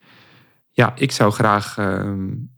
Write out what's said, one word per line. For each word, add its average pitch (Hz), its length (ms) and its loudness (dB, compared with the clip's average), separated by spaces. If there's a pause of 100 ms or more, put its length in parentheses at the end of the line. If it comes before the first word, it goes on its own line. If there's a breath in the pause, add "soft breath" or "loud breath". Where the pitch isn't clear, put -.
(720 soft breath)
ja, 120 260 2
ik 139 160 -2
zou 104 200 2
graag, 104 460 0
ehm, 98 500 -2 (300)